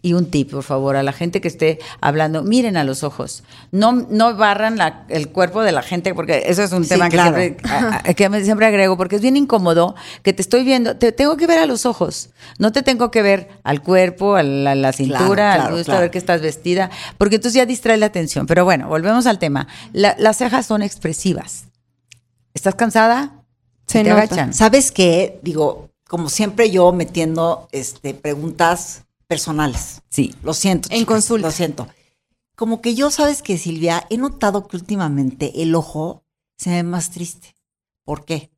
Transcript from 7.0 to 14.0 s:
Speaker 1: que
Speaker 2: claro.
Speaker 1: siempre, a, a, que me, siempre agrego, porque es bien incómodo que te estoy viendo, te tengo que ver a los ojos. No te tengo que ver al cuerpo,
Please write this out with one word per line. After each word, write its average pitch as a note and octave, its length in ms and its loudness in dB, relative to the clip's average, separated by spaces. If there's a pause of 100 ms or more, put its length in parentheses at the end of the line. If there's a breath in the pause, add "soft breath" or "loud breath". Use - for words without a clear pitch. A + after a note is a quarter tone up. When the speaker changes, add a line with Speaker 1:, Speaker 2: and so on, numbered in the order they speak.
Speaker 1:
que E3 100 2
Speaker 2:
claro. E3+ 180 4
Speaker 1:
siempre, F3+ 340 -4
a, G#3+ 400 -2
a, E3+ 40 2
que G3+ 140 2
me, G#3 140 0
siempre G#3 240 2
agrego, F#3+ 300 4
porque F#3 200 -2
es G3+ 60 0
bien C4 140 4
incómodo F#3 580 2 (300 loud breath)
que G3 80 2
te F#3+ 100 -4
estoy B3 220 2
viendo, B3+ 320 0
te A#3 160 2
tengo C#4+ 240 2
que D#4+ 100 0
ver E4 140 4
a D#4+ 60 2
los B3+ 200 -2
ojos. E3+ 440 -4 (280 loud breath)
No G#3+ 140 2
te C#4 100 0
tengo A#3+ 300 0
que A3 100 2
ver G3 260 2 (140)
al C#3+ 180 -2
cuerpo, F#3 540 2